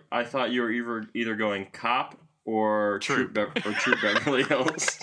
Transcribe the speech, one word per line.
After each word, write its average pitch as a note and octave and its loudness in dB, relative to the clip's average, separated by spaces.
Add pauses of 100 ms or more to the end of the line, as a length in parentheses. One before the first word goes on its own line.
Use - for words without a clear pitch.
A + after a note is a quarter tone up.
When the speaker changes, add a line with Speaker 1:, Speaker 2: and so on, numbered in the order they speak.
(120)
Speaker 1:
I A#2+ 0
thought B2 -2
you B2 0
were A2+ 0
either, A#2 -4
either A2+ -2
going G#2 -2
Cop B2+ -2 (280)
or G#2+ 2
Speaker 2:
Troop. G2+ 0
Speaker 1:
Troop G#2+ 0
Bev-, - -4
or G#2 -2
Troop - 2
Beverly B2 2
Speaker 2:
<laughs> - -2
Speaker 1:
Hills. - 0